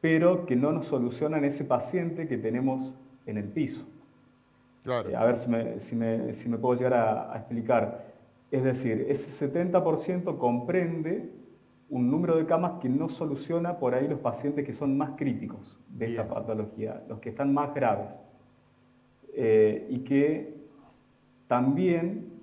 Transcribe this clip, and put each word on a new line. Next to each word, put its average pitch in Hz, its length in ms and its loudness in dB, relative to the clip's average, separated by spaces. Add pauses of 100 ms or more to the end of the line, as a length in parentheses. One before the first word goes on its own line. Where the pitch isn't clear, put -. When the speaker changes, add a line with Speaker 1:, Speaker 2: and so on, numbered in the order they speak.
Speaker 1:
pero 170 440 6
que 127 120 2
no 147 160 2
nos 165 140 -2
solucionan 143 580 0
ese 139 180 -2
paciente 165 640 -2
que 127 100 -2
tenemos 127 560 -2 (320)
en 107 120 -6
el 101 80 -4
piso. - 400 -4 (1000)
Speaker 2:
Claro. 123 260 -2
Speaker 1:
Eh, 117 60 -4
a 113 80 0
ver 120 140 4
si 120 120 -6
me, 113 300 0
si - 160 -10
me, 113 380 0
si - 160 -8
me 117 80 0
puedo 123 180 2
llegar 123 180 2
a, 113 380 2
a 120 60 -8
explicar. 113 720 0 (400)
Es 131 140 2
decir, 123 420 0
ese 139 220 -2
setenta 175 520 0
por 160 160 2
ciento 180 400 -2
comprende 165 960 0 (580)
un 123 220 2
número 165 240 4
de 160 100 2
camas 165 360 0
que 127 80 -2
no 151 180 2
soluciona 170 680 -4
por 127 160 2
ahí 135 160 2
los 147 100 -2
pacientes 143 460 -2
que 127 80 -8
son 139 240 0
más 147 180 0
críticos - 720 -6
de 117 200 -6
esta 113 160 -2
Speaker 2:
Bien. 90 100 -6
Speaker 1:
patología, 107 760 -6
los 110 120 -10
que 117 100 -8
están 139 240 0
más 143 200 0
graves. 113 460 0 (1120)
Eh, 110 560 4
y 127 100 -2
que 143 540 2 (920)
también 170 840 2 (140)